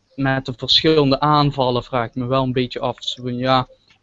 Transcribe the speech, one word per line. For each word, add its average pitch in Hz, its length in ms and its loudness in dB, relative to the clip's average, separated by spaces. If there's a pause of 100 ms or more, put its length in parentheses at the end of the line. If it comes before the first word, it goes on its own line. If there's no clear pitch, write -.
(160)
met 135 300 -2
de 127 120 -8
verschillende 143 640 2
aanvallen 143 640 2
vraag 120 240 -4
ik - 80 -12
me 127 100 -4
wel 131 180 0
een 127 80 -2
beetje 123 280 -4
af. 123 200 -4
Zo - 240 -10
van, 123 140 -6
ja, 127 300 0 (360)